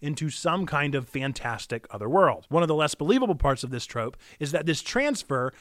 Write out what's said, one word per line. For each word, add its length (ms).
into 280
some 360
kind 300
of 120
fantastic 840
other 180
world. 400
One 140
of 40
the 80
less 200
believable 400
parts 280
of 60
this 160
trope 320
is 120
that 140
this 160
transfer 800